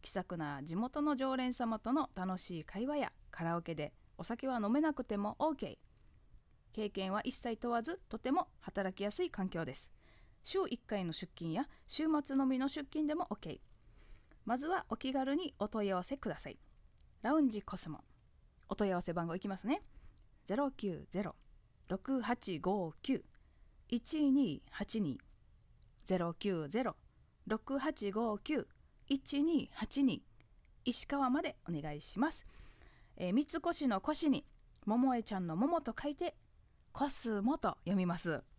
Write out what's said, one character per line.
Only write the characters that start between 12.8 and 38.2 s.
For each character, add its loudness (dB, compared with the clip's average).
勤 -2
で 2
も -2
オ 0
ー -20
ケ -8
ー。 -10
ま 0
ず -4
は 0
お -2
気 -4
軽 0
に -2
お 0
問 0
い 2
合 2
わ -2
せ -6
く -6
だ -2
さ -10
い。 -14
ラ 2
ウ 6
ン 6
ジ -2
コ -8
ス -6
モ。 -10
お -2
問 2
い 2
合 2
わ 0
せ -4
番 0
号 -2
い -4
き -6
ま -2
す -8
ね。 2
ゼ 0
ロ 2
九 -4
ゼ -2
ロ -6
六 0
八 0
五 0
九 0
一 2
二 4
八 -4
二。 -2
ゼ 2
ロ 0
九 -2
ゼ 0
ロ -2
六 -2
八 -2
五 0
九 0
一 0
二 4
八 0
二。 4
石 -2
川 2
ま 4
で -6
お -2
願 -4
い -8
し -10
ま 2
す。 -12
え -4
ー、 0
三 4
越 0
の 2
越 2
に、 4
桃 6
江 0
ち -4
ゃ 0
ん 0
の -2
桃 4
と -6
書 -2
い -4
て、 -4
コ 0
ス 2
モ 2
と 2
読 2
み 4
ま 0
す。 -2